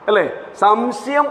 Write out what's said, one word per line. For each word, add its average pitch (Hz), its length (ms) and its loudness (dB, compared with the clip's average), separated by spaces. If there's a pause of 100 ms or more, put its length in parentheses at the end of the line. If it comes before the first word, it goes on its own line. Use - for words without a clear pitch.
അല്ലേ? 190 220 2 (300)
സംശയം 247 720 0